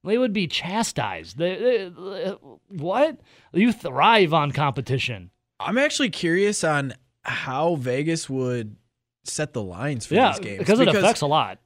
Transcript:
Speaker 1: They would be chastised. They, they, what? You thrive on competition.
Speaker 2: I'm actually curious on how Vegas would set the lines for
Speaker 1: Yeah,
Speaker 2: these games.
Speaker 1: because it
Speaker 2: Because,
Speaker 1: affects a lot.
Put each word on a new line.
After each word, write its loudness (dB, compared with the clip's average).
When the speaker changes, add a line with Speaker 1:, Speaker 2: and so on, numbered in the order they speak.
Speaker 1:
They 2
would 0
be 0
chastised. -4
They, 0
they, -8
what? 0
You 4
thrive 4
on 2
competition. -4
Speaker 2:
I'm -2
actually 0
curious 0
on 0
how -2
Vegas -2
would -4
set -6
the -4
lines -6
for -4
Speaker 1:
Yeah, 6
Speaker 2:
these -8
games. -10
Speaker 1:
because 4
it 8
Speaker 2:
Because, 4
Speaker 1:
affects 4
a 0
lot. 0